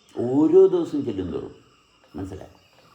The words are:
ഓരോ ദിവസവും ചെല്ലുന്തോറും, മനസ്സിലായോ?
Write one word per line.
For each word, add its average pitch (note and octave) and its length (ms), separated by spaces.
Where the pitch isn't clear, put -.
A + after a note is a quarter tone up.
ഓരോ D3 500
ദിവസവും E3 380
ചെല്ലുന്തോറും, F#2 500
മനസ്സിലായോ? F#2 440